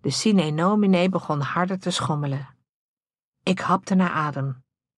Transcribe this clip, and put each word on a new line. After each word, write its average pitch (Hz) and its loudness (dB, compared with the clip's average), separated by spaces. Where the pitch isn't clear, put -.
De 139 -2
sine 185 2
nomine 185 2
begon 165 -4
harder 180 -2
te 180 -6
schommelen. 147 -4
Ik 185 -2
hapte 190 0
naar 185 4
adem. 143 -4